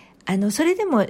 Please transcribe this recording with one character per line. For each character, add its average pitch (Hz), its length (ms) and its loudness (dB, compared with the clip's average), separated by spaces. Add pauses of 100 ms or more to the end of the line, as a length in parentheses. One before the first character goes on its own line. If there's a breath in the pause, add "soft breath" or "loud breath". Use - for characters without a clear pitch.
(260 loud breath)
あ 190 120 -2
の、 202 140 0
そ 294 120 -2
れ 359 120 2
で 415 100 -2
も 294 120 2
思 196 120 2